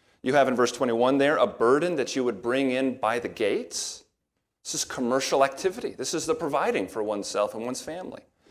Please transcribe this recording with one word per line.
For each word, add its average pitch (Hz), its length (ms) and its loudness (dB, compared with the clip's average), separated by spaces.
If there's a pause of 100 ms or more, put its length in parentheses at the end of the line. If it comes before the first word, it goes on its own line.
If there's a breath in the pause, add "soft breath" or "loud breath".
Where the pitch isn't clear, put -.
(220)
You 127 120 2
have 139 120 8
in 127 80 0
verse 123 160 4
twenty-one 123 480 2
there, - 180 4
a 120 120 4
burden 147 480 2
that 123 180 -2
you 135 80 0
would 113 180 -2
bring 131 300 0
in 127 260 0
by 113 220 0
the 104 100 -6
gates. - 760 -4 (580)
This - 120 -10
is 156 100 -4
commercial 135 580 0
activity. 180 520 -2
This 135 200 -6
is 156 120 -4
the 160 80 2
providing 156 520 -2
for 110 160 -6
oneself 104 520 -2
and 113 100 -8
one's 127 160 -6
family. - 420 -12 (280 soft breath)